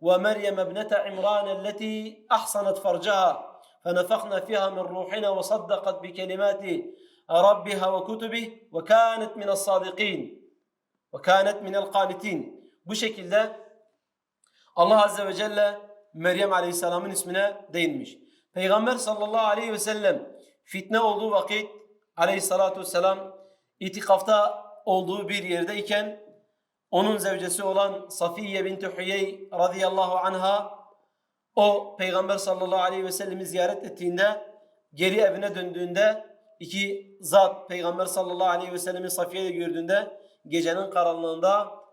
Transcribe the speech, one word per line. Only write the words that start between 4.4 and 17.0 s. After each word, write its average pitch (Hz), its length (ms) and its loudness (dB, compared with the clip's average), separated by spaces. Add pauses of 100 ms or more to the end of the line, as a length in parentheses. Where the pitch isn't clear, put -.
fiha 196 300 0
min 185 140 -6
ruhina 190 520 -2
ve 180 60 -2
saddakat 196 600 -2
bi 180 100 -12
kelimati 190 880 -4 (320)
rabbiha 190 680 4
ve - 40 -6
kutubihi 220 680 -8
ve 165 120 -6
kânet 220 520 4
minas 196 280 -2
sadikin 185 840 -2 (640)
ve - 80 -12
kânet 196 400 4
minel 196 300 -4
kânitin." - 800 -2 (160)
Bu 196 80 -6
şekilde 214 600 0 (1200)
Allah 208 280 8
Azze 208 220 0
ve 180 80 -4
Celle 208 440 0 (360)
Meryem 180 380 2
Aleyhisselam'ın 175 580 0